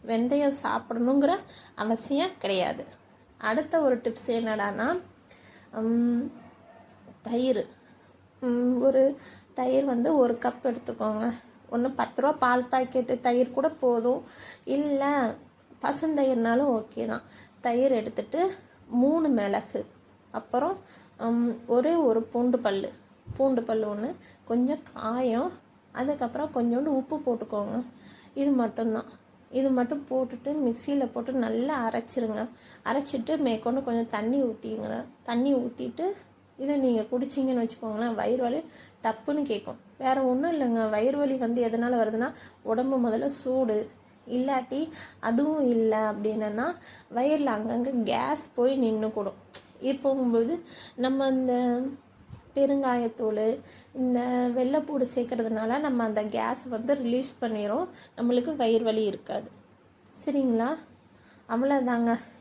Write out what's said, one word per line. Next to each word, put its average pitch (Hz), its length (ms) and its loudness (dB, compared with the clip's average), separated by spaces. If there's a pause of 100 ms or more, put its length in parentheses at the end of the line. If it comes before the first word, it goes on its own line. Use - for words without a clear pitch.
வெந்தயம் 277 560 2
சாப்பிடணுங்கிற 247 720 2 (420)
அவசியம் 269 540 0 (100)
கிடையாது. 185 460 -2 (520)
அடுத்த 302 440 0
ஒரு 262 140 4
டிப்ஸ் 233 320 -6
என்னடான்னா, 220 600 -2 (840)
ஹம், 233 600 0 (920)
தயிர். 240 460 0 (760)
ஹம், 247 400 2
ஒரு 269 360 4 (360)
தயிர் 262 320 2
வந்து 269 320 2
ஒரு 240 240 4
கப் 240 220 -2
எடுத்துக்கோங்க. 233 720 -4 (380)
ஒண்ணு 240 240 0
பத்து - 260 -2
ரூபா 269 120 4
பால் 247 380 2
பாக்கெட்டு 254 480 0
தயிர் 247 320 2
கூட 277 180 0
போதும், 247 540 0 (400)
இல்ல 277 680 0 (500)
பசுந்தயிர்னாலும் 262 920 2
ஓகே 226 340 -2
தான். 220 160 -4 (400)
தயிர் 254 300 2
எடுத்துட்டு 262 600 0 (380)
மூணு 294 400 4
மிளகு, 208 560 0 (460)
அப்புறம், 277 440 -2 (420)
ஹம், 233 380 0 (120)
ஒரே 254 280 4
ஒரு 240 260 4
பூண்டு 247 380 0
பல்லு, 196 300 0 (460)
பூண்டு 262 280 2
பல்லு 214 320 -2
ஒண்ணு, 214 140 -6 (360)
கொஞ்சம் 254 340 0 (140)
காயம், 247 580 -2 (400)
அதுக்கப்புறம் 285 640 -4
கொஞ்சோண்டு 240 320 0
உப்பு 285 340 -2
போட்டுக்கோங்க. 220 580 -4 (560)
இது 277 180 0
மட்டும்தான். 226 540 0 (460)
இது 269 180 2
மட்டும் 254 400 0
போட்டுட்டு 254 400 -2 (140)
மிக்சியில 254 480 0
போட்டு 247 220 -6
நல்லா 240 560 0
அரைச்சிருங்க. 226 520 -4 (440)
அரைச்சிட்டு 285 520 -2
மேற்கொண்டு 247 460 0
கொஞ்சம் 233 260 -2
தண்ணி 226 340 0
ஊத்திங்க. 220 600 -4 (200)
தண்ணி 247 320 2
ஊத்திட்டு 247 500 -4 (520)
இதை 277 180 -2
நீங்க 247 260 2
குடிச்சீங்கன்னு 254 640 0
வச்சுக்கோங்களேன், 226 520 -4
வயிறு 233 280 0
வலி 247 180 0 (420)
டப்புன்னு 285 380 -2
கேக்கும். 208 360 -4 (200)
வேற 262 240 2
ஒண்ணும் 262 300 2
இல்லைங்க. 233 380 0
வயிறு 226 280 2
வலி 277 180 2
வந்து 240 320 0
எதனால 233 280 0
வருதுன்னா, 226 360 0 (320)
உடம்பு 247 460 0
முதல்ல 226 160 0
சூடு, 254 640 0 (400)
இல்லாட்டி 262 600 -2 (300)
அதுவும் 285 500 2
இல்ல 220 420 2
அப்படின்னா 214 540 -2 (500)
வயிறுல 277 360 2
அங்கங்க 233 520 0
கேஸ் - 520 0
போய் 262 240 2
நின்னுக்கூடும். 220 580 0 (440)
இது 269 180 -2
போகும்போது 262 640 2 (320)
நம்ம 269 320 0
இந்த 262 260 2 (1040)
பெருங்காயத்தூள், 247 1040 2 (340)
இந்த 247 600 0
வெள்ளைப்பூடு 269 640 0
சேர்க்கறதுனால 226 640 -2
நம்ம 262 240 0
அந்த 214 200 0
கேஸ் 226 440 -2
வந்து 240 280 0
ரிலீஸ் 254 460 -2
பண்ணிரும், 220 460 -2 (300)
நம்மளுக்கு 247 380 2
வயிறு 226 280 4
வலி 220 220 2
இருக்காது. 208 440 -6 (760)
சரிங்களா? 262 440 2 (800)
அவ்வளோதாங்க. 240 680 2 (220)